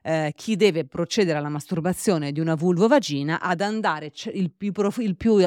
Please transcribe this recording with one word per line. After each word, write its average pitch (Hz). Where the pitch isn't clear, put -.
eh, 156
chi -
deve 165
procedere 170
alla 147
masturbazione 160
di 147
una 160
vulvovagina 170
ad 175
andare 196
ce-, -
il 180
più 202
prof-, 202
il 202
più 220